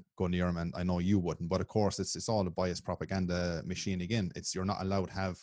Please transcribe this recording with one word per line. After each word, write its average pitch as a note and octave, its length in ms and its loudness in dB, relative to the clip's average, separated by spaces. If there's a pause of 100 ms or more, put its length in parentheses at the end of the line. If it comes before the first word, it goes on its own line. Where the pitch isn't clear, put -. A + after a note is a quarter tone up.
(160)
go F#2+ 120 2
near F2+ 200 2
'em, F2 100 2
and E2+ 180 -2
I F2 80 -2
know F2+ 160 2
you G2 180 4
wouldn't. E2+ 320 0
But F#2 120 4
of F2+ 60 -2
course, G2+ 300 2
it's, - 180 -2
it's D#2+ 140 -6
all G#2+ 160 2
a F2 60 -2
biased F2+ 340 -2
propaganda F2 800 0
machine F#2 360 -2
again. F2+ 340 0
It's, - 180 -6
you're F#2 120 -2
not G2 180 -2
allowed F#2+ 240 0
to - 60 -10
have F#2+ 300 -4